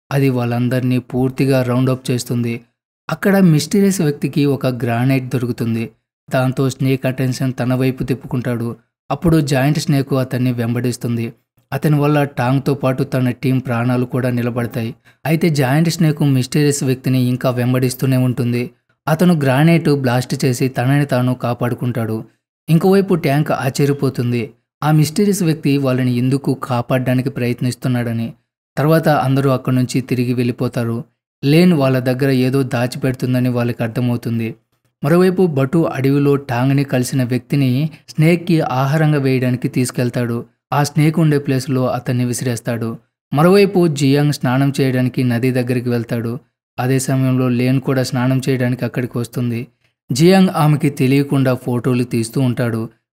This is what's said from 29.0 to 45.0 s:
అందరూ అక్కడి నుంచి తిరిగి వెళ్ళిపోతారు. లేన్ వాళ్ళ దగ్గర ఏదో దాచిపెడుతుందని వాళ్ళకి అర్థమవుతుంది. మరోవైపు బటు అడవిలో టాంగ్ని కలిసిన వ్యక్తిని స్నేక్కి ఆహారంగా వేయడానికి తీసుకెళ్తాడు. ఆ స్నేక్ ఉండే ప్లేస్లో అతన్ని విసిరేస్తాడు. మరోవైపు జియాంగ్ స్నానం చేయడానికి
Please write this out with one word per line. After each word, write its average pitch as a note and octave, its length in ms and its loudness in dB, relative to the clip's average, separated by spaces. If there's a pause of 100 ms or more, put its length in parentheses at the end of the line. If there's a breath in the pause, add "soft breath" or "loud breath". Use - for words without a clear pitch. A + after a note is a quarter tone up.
అందరూ C3+ 400 2
అక్కడి B2+ 260 0
నుంచి B2+ 260 0
తిరిగి B2 320 -2
వెళ్ళిపోతారు. A#2+ 720 -4 (420)
లేన్ E3+ 280 4
వాళ్ళ C3 260 2
దగ్గర B2+ 300 0
ఏదో C3 340 0
దాచిపెడుతుందని B2+ 840 -2
వాళ్ళకి A#2+ 340 -2
అర్థమవుతుంది. A#2 720 -4 (480)
మరోవైపు F3+ 440 4
బటు C3+ 300 0
అడవిలో C#3+ 580 2
టాంగ్ని C#3 480 0
కలిసిన C3 400 -2
వ్యక్తిని C3 640 0 (200 loud breath)
స్నేక్కి E3+ 520 2
ఆహారంగా D3 580 0
వేయడానికి C3 480 0
తీసుకెళ్తాడు. A#2+ 800 -2 (280)
ఆ C#3+ 100 2
స్నేక్ D#3 360 0
ఉండే D3+ 200 4
ప్లేస్లో C3 480 -2
అతన్ని B2 380 -2
విసిరేస్తాడు. A#2 720 -4 (360)
మరోవైపు F#3 540 4
జియాంగ్ C#3+ 460 2
స్నానం C3+ 480 0
చేయడానికి B2+ 420 0